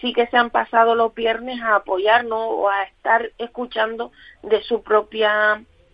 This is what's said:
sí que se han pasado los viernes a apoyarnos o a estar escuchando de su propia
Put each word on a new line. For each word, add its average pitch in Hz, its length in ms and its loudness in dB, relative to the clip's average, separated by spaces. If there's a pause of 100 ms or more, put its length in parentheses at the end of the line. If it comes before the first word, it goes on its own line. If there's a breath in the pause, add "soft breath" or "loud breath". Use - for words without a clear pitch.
sí 240 120 -6
que 240 140 0
se 240 100 -2
han 240 140 2
pasado 226 440 2
los 226 200 0
viernes 233 480 -4
a 220 140 2
apoyarnos 220 640 0
o 220 280 -2
a 196 160 -2
estar 226 540 -2
escuchando 233 720 -6 (320 loud breath)
de 208 220 0
su 226 180 -2
propia 214 800 0 (320)